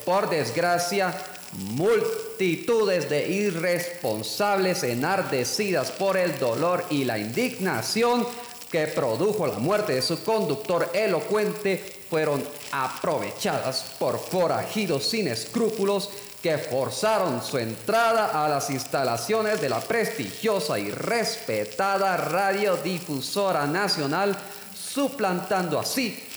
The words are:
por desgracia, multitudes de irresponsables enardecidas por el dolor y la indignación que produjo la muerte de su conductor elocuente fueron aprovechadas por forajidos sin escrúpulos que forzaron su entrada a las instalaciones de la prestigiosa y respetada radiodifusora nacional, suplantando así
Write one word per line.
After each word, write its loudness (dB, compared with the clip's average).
por 2
desgracia, 0
multitudes 0
de 0
irresponsables 0
enardecidas 0
por 2
el 2
dolor 2
y 2
la 0
indignación 0
que 0
produjo 2
la -2
muerte 2
de 2
su -2
conductor 0
elocuente 0
fueron 0
aprovechadas -2
por 0
forajidos 0
sin 0
escrúpulos 0
que 2
forzaron 0
su -2
entrada 2
a 2
las 0
instalaciones 0
de 0
la 0
prestigiosa 0
y -2
respetada 0
radiodifusora 0
nacional, 0
suplantando 0
así -4